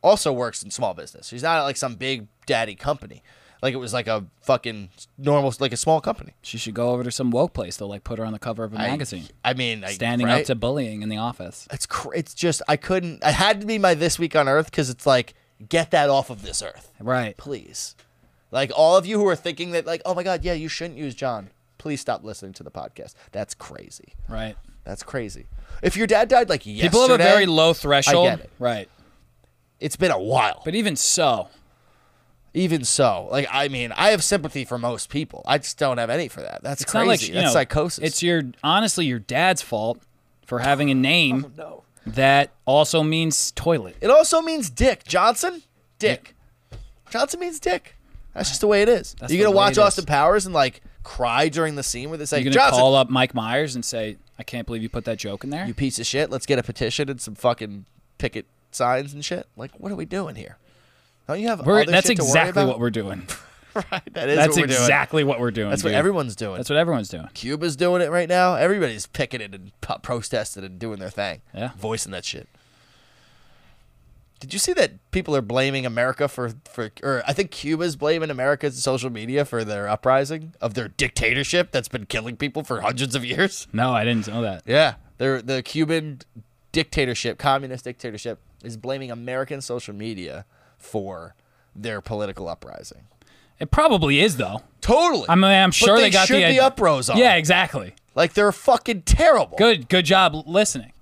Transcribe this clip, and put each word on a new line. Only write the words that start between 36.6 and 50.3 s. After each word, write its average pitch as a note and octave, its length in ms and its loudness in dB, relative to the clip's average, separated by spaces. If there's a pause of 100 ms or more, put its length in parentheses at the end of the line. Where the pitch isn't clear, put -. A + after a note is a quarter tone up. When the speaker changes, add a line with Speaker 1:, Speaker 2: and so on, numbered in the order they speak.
Speaker 1:
That's C#3+ 180 -8
Speaker 2:
It's - 100 -8
Speaker 1:
crazy. A3 140 0
Speaker 2:
not - 20 2
like, A3+ 200 2
you E3 80 -8
Speaker 1:
That's F3+ 120 0
Speaker 2:
know, B2+ 60 2
Speaker 1:
psychosis. D3+ 500 0
Speaker 2:
it's D#3 200 -2
your, E3+ 200 2 (200)
honestly, F3+ 420 2
your B2 140 -2
dad's E3 420 0
fault A2 380 -4 (460)
for B2 140 -4
having C#3 300 2
a C3+ 60 2
name C3+ 600 2
Speaker 1:
<laughs> - 40 -20
Oh, - 20 -14
no. D3+ 220 -18 (280)
Speaker 2:
that C3+ 380 4 (160)
also D3+ 380 4
means D#3+ 480 -2
toilet. C3 500 -2
Speaker 1:
It G3 80 0
also D#4 320 6
means D#4+ 300 -4
dick. A#3 320 2
Johnson? A#3 580 0 (380)
Dick. - 340 -2 (380)
Speaker 2:
Yeah. - 60 -16 (340)
Speaker 1:
Johnson C#4 280 -2
means F4 200 -8
dick. - 360 -4 (380)
That's - 160 -6
just - 120 -4
the G#3 60 2
way G#3 140 4
it G#3+ 80 4
is. A3 300 2
Speaker 2:
That's B2 120 -6
Speaker 1:
You E3 60 2
Speaker 2:
the G3+ 80 4
Speaker 1:
gonna G#3 100 6
Speaker 2:
way - 20 -
Speaker 1:
watch G3+ 140 6
Speaker 2:
it - 20 -2
is. - 60 4
Speaker 1:
Austin F#3+ 260 2
Powers D#3 400 4